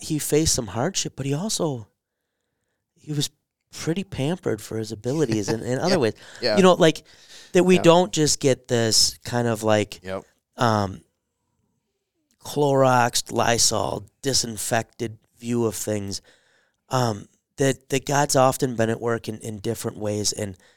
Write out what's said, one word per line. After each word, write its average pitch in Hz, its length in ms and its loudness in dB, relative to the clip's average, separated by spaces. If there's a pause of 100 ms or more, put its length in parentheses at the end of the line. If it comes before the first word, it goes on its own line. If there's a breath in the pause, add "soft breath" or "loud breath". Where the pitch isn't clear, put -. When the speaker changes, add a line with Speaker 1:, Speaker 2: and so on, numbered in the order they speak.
Speaker 1:
he 156 180 -6
faced 156 340 0
some 120 140 -4
hardship, 131 480 -4
but - 100 -8
he 139 80 -2
also, 151 540 -4 (1080)
he - 180 -12
was 147 160 -2 (420)
pretty 175 320 -4
pampered 135 580 -4
for - 160 -10
his 110 140 -6
abilities 113 560 -2
in, 113 140 -2
in 127 180 -4
Speaker 2:
<laughs> - 0 -
Speaker 1:
other 170 120 0
Speaker 2:
Yeah, 196 60 2
Speaker 1:
ways. 117 160 2 (280 loud breath)
Speaker 2:
yeah. - 160 2
Speaker 1:
You 190 60 6
know, 185 100 8
like, 165 300 2 (500 loud breath)
that 180 100 6
we 185 140 6
Speaker 2:
Yeah. - 60 2
Speaker 1:
don't 170 280 6
just 151 300 0
get 131 260 0
this 117 560 2
kind 120 240 -2
of, 110 160 -2
like, 107 400 0
Speaker 2:
Yep. 95 200 -10 (340)
Speaker 1:
um, 107 420 0 (1400)
Cloroxed, 135 880 2
Lysol, 110 720 0 (160)
disinfected 113 960 -4 (200)
view 120 280 -2
of 107 100 -2
things, 101 460 -6 (680 soft breath)
um, 120 380 -2 (300)
that, 135 320 -2
that 135 160 -2
God's 143 300 0
often 131 400 2
been 113 140 0
at 117 120 -4
work 117 260 -4
in, 110 120 -10
in 107 200 -10
different 113 380 -6
ways. 104 340 -4
And, 101 260 -8 (180 soft breath)